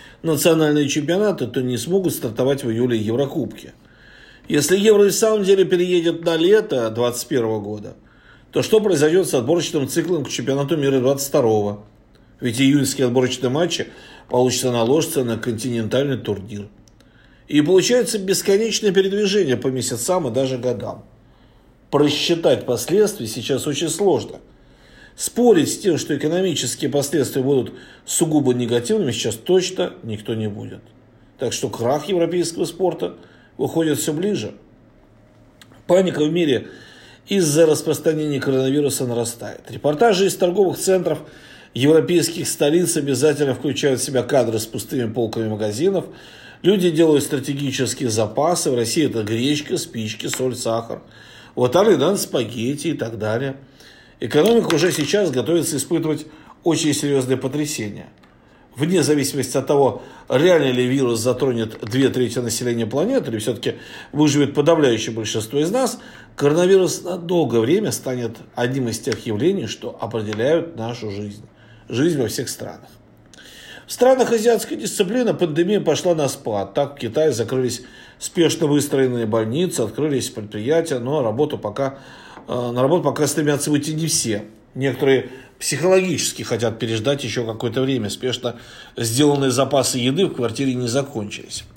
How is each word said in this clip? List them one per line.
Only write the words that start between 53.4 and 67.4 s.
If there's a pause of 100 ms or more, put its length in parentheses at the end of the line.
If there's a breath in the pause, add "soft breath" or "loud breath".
Экономика
уже
сейчас
готовится
испытывать (360 loud breath)
очень
серьёзные
потрясения. (640 soft breath)
Вне
зависимости
от
того, (260 loud breath)
реально
ли
вирус
затронет
две
трети
населения
планеты,
или
всё-таки (380 loud breath)
выживет
подавляющее
большинство
из
нас, (360 loud breath)
коронавирус
на
долгое